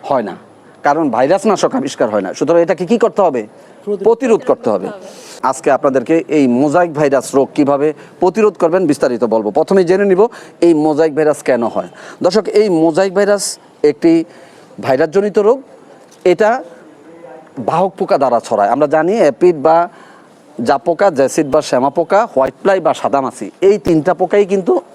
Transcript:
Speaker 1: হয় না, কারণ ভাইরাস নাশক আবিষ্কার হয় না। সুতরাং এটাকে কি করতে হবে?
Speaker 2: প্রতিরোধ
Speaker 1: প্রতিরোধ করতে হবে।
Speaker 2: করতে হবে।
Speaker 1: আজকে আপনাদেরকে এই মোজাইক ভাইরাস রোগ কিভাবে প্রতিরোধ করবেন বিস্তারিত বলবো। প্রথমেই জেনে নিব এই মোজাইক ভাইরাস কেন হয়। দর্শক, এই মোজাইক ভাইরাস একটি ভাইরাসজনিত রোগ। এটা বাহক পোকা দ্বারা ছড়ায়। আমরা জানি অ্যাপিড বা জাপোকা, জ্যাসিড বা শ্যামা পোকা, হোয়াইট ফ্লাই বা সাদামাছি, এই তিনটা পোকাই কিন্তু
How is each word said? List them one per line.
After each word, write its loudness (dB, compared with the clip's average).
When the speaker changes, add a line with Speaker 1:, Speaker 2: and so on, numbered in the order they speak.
Speaker 1:
হয় 0
না, -12
কারণ 2
ভাইরাস 2
নাশক 0
আবিষ্কার -4
হয় 0
না। -8
সুতরাং 2
এটাকে -4
কি 2
করতে 0
হবে? -2
Speaker 2:
প্রতিরোধ -6
Speaker 1:
প্রতিরোধ 2
করতে -2
হবে। -4
Speaker 2:
করতে -16
হবে। -20
Speaker 1:
আজকে -4
আপনাদেরকে 0
এই 4
মোজাইক 0
ভাইরাস 0
রোগ 2
কিভাবে 0
প্রতিরোধ 2
করবেন 2
বিস্তারিত -2
বলবো। 0
প্রথমেই 2
জেনে 2
নিব 2
এই 4
মোজাইক 0
ভাইরাস 0
কেন 0
হয়। -6
দর্শক, 0
এই 2
মোজাইক 0
ভাইরাস 0
একটি 2
ভাইরাসজনিত 0
রোগ। 2
এটা 2
বাহক -2
পোকা -2
দ্বারা 0
ছড়ায়। 0
আমরা 0
জানি 0
অ্যাপিড 2
বা 4
জাপোকা, 0
জ্যাসিড 0
বা 4
শ্যামা 0
পোকা, 0
হোয়াইট 0
ফ্লাই 2
বা 2
সাদামাছি, -4
এই 4
তিনটা 0
পোকাই 2
কিন্তু 0